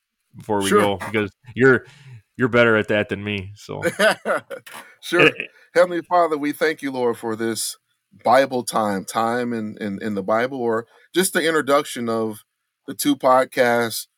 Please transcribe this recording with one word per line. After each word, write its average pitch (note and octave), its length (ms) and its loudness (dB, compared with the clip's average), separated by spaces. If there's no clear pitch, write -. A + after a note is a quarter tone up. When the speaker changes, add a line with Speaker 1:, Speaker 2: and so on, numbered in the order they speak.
Speaker 1:
before G#2 260 -4
we G2 60 -2
Speaker 2:
Sure. G#2 120 4
Speaker 1:
go, G2+ 180 0
because G2+ 320 -4
you're, B2 320 4
you're B2 120 0
better A#2 280 4
at G#2 120 0
that G#2 200 0
than G2 160 -6
me, G2+ 320 -6
so. G2+ 260 -12
Speaker 2:
<laughs> - 1000 -4
Sure. E3+ 260 -2
Speaker 1:
And D3 60 4
Speaker 2:
Heavenly F3 280 2
Father, E3+ 340 2
we D3 160 -4
thank D#3 300 -2
you, C#3 80 -6
Lord, B2 260 -2
for A2+ 200 -6
this A2+ 400 -4
Bible B2+ 400 2
time, G#2 400 -2
time A#2+ 480 -2
in, G#2+ 280 -6
in, G2 220 -6
in G#2+ 120 -4
the G2 80 -4
Bible, A#2 380 -2
or A#2 260 -2
just F#3 180 0
the D#3+ 140 0
introduction C#3 640 0
of A2 340 -4
the B2+ 80 -12
two C#3+ 220 0
podcast B2+ 1000 2